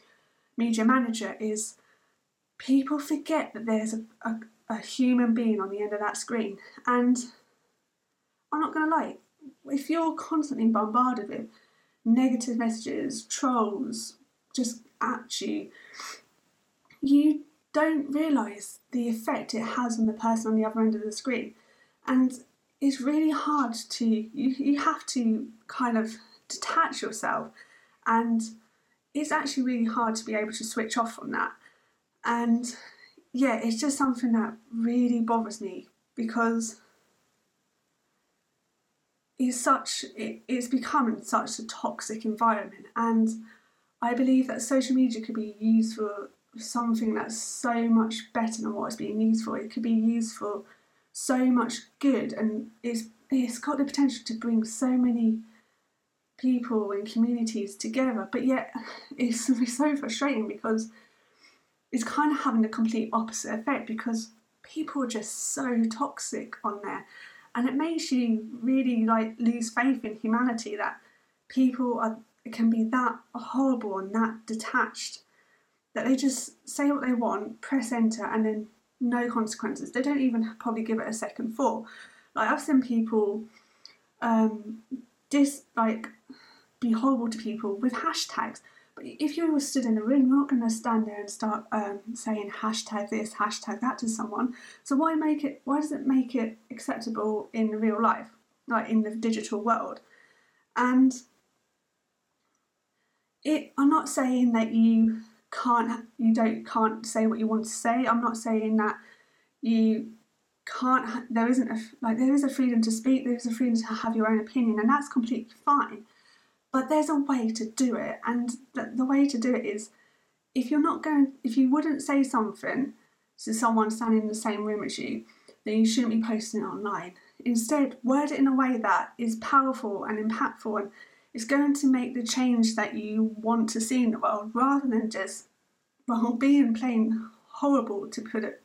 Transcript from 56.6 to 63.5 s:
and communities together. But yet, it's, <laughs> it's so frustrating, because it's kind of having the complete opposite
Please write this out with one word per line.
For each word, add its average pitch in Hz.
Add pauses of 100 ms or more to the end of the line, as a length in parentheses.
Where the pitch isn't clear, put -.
and 208
communities 226
together. 226
But 247
yet, 262 (440)
it's, 233
<laughs> 240
it's -
so 294
frustrating, 233
because 220 (1000)
it's 233
kind 302
of 285
having 226
the 220
complete 226
opposite 220